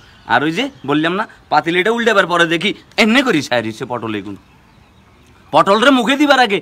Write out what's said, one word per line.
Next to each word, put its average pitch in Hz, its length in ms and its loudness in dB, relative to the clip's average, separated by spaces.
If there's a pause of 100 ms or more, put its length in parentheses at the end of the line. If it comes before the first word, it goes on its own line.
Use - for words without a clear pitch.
(260)
আর 120 160 0
ওই 160 100 -2
যে 247 180 -4 (160)
বললাম 156 280 -2
না, 214 140 -6 (200)
পাতিল 151 280 -2
এটা 180 140 2
উল্টাবার 220 360 0
পরে 170 200 2
দেখি 165 280 -2 (220)
এমনি 226 260 2
করি 190 200 0
সাইড 120 220 -2
হইছে 110 240 -10
পটল। 113 260 -6
এগুন 101 220 -10 (1160)
পটল 185 280 4
রে 285 100 4
মুখে 254 260 2
দিবার 277 240 4
আগে 202 220 0